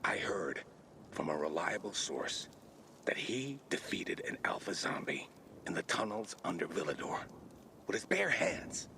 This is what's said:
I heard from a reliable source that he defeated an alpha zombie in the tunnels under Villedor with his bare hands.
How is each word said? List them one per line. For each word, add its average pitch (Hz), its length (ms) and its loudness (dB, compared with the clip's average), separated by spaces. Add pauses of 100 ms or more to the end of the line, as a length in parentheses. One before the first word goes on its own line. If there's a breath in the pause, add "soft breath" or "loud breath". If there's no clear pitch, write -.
I - 140 4
heard 101 460 0 (480)
from 78 180 0
a 76 80 4
reliable 78 560 2
source - 540 0 (580)
that - 120 4
he 135 420 0 (100)
defeated - 580 0
an - 180 -2
alpha - 280 2
zombie - 560 0 (360)
in - 80 -2
the - 100 0
tunnels 107 600 2
under 85 240 2
Villedor 82 520 0 (680)
with - 80 0
his - 100 2
bare 185 240 4
hands. - 580 2 (100)